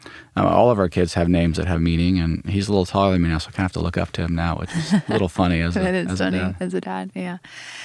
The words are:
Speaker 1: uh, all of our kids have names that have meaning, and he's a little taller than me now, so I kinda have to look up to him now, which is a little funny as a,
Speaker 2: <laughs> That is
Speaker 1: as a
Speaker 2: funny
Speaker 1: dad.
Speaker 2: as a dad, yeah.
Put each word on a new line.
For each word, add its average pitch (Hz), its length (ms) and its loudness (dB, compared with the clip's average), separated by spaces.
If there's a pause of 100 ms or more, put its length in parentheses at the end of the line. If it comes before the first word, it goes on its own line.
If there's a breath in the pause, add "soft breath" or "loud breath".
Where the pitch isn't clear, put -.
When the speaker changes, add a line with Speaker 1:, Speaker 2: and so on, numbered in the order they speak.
(360 loud breath)
Speaker 1:
uh, 95 100 2
all 92 240 6
of 110 80 2
our 95 100 2
kids 87 260 0
have 85 140 2
names 85 280 2
that 85 100 -2
have 85 140 0
meaning, 85 400 2
and 82 260 -2
he's 98 220 -2
a - 40 -4
little 95 140 2
taller 98 260 2
than 90 100 4
me 85 60 2
now, 80 100 0
so - 100 -6
I - 40 -18
kinda 95 100 -4
have 92 100 -2
to 85 80 -6
look 85 180 -2
up 87 140 -4
to - 100 -4
him 85 140 -2
now, 82 220 -2
which - 180 -8
is 160 160 -2
a 190 160 4
little 95 200 0
funny 87 340 2
as 85 140 -2
a, 196 40 0
Speaker 2:
<laughs> - 20 0
That 185 120 0
is 180 180 -2
Speaker 1:
as 95 80 -2
a 92 40 2
Speaker 2:
funny 92 140 0
Speaker 1:
dad. 190 220 -2
Speaker 2:
as 185 140 -4
a - 60 -2
dad, 190 340 -8
yeah. 180 240 -8 (460 loud breath)